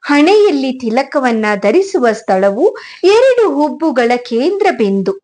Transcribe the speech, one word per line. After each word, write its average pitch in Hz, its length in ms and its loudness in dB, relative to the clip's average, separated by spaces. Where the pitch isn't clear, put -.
ಹಣೆಯಲ್ಲಿ 294 680 2
ತಿಲಕವನ್ನ 247 800 -2
ಧರಿಸುವ 247 580 0
ಸ್ಥಳವು 202 640 0
ಎರಡು 453 500 4
ಹುಬ್ಬುಗಳ 285 640 -2
ಕೇಂದ್ರ 277 500 -2
ಬಿಂದು. 196 460 -2